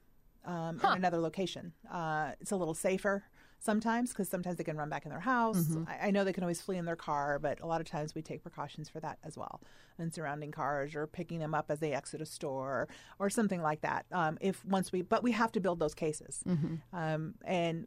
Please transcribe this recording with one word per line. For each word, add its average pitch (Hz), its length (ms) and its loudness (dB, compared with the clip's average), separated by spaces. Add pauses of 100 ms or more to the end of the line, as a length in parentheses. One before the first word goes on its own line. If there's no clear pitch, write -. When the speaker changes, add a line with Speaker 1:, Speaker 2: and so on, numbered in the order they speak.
(460)
Speaker 1:
um, 165 340 -4
Speaker 2:
Huh. 381 120 6
Speaker 1:
in 185 60 4
another 175 220 4
location. 170 540 -2 (180)
Uh, 156 480 -2
it's - 120 -6
a 208 60 0
little 165 180 0
safer 196 480 2 (360)
sometimes, 226 520 2
'cause 185 160 0
sometimes 180 300 -2
they 175 60 -2
can 156 120 -2
run 151 140 -2
back 151 160 -4
in 147 60 -10
their 139 80 -8
house. 226 460 4
Speaker 2:
Mm-hmm. 160 220 2
Speaker 1:
I, - 200 -2
I 202 40 4
know 196 120 4
they 190 100 2
can 180 100 -2
always 175 160 0
flee 185 180 -2
in 170 80 -2
their 170 100 0
car, 143 420 0
but 147 240 0
a 170 60 -6
lot 165 120 2
of 160 60 -4
times 156 300 -4
we 160 80 -4
take - 180 -8
precautions 151 480 -10
for 156 120 -10
that 156 220 -6
as 160 140 -12
well. - 240 -10 (380)
And 165 120 -2
surrounding 147 400 -4
cars 143 440 -2
or 147 100 -2
picking 165 320 -6
them 156 160 -2
up 156 160 0
as 151 80 2
they 151 160 0
exit 143 280 -4
a 156 40 -6
store 135 640 -2 (320)
or 202 100 2
something 202 320 2
like 156 200 2
that. - 300 0
Um, 165 300 2
if - 240 0
once 190 260 2
we, 180 120 2
but 202 180 4
we 240 120 4
have 226 180 4
to 226 80 2
build 175 200 2
those 156 140 2
cases. - 540 -4
Speaker 2:
Mm-hmm. 165 280 2 (160)
Speaker 1:
Um, 160 440 -2 (100)
and 170 420 2